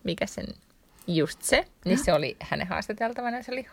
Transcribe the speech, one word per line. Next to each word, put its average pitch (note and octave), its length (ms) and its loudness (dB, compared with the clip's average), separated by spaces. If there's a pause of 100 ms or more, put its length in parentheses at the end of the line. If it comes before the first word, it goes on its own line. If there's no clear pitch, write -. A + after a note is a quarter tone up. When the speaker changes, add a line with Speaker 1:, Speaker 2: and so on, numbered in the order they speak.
Speaker 1:
Mikä E3+ 220 -2
sen, - 200 -6 (600)
just D#3+ 360 2
se. C#4+ 220 4 (200)
Niin G3 120 4
Speaker 2:
Joo. C#4+ 80 2
Speaker 1:
se F3+ 80 4
oli D3 280 2
hänen D3 260 -4
haastateltavana A3+ 680 -4
ja B3 60 -8
se B3 100 -10
oli B3+ 200 -8